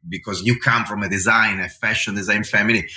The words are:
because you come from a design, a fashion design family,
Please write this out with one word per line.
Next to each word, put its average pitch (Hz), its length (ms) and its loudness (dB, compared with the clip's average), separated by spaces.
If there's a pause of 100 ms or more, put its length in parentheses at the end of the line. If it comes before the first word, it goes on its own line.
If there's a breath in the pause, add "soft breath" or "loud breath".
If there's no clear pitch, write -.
because 92 340 -6
you 120 160 2
come 117 240 2
from 101 180 -6
a 98 60 -2
design, 101 540 2
a 87 80 -6
fashion 110 440 -4
design 104 300 0
family, 104 540 0